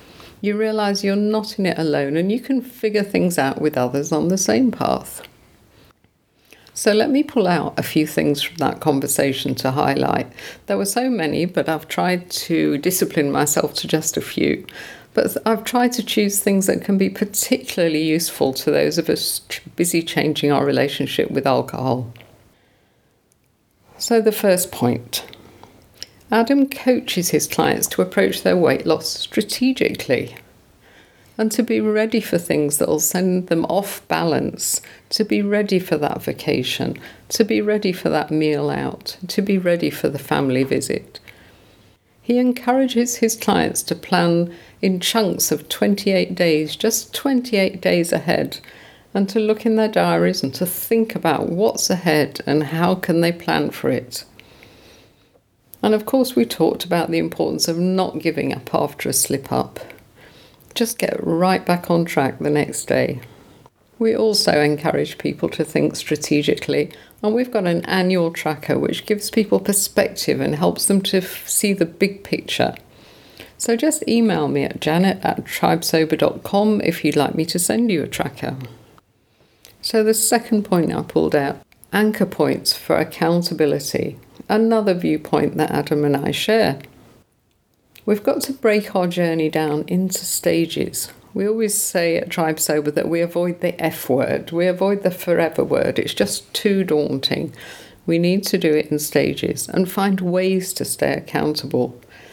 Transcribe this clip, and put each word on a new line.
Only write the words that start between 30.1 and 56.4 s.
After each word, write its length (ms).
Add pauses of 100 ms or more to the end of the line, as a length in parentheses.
and 140
to 100
be 180
ready 400
for 160
things 420
that 100
will 120
send 460
them 200
off 420
balance, 720 (260)
to 160
be 160
ready 380
for 180
that 260
vacation, 760 (300)
to 160
be 160
ready 320
for 160
that 220
meal 400
out, 460 (100)
to 140
be 160
ready 320
for 200
the 100
family 460
visit. 540 (1040)
He 180
encourages 800
his 200
clients 480
to 100
plan 600 (280)
in 180
chunks 500
of 180
twenty-eight 680
days, 420
just 380
twenty-eight 640
days 320
ahead, 460 (560)
and 160
to 100
look 240
in 120
their 120
diaries 540
and 140
to 100
think 480
about 340
what's 400
ahead 580
and 180
how 320
can 260
they 100
plan 380
for 180
it. 360 (1600)
And 120
of 100
course, 300
we 100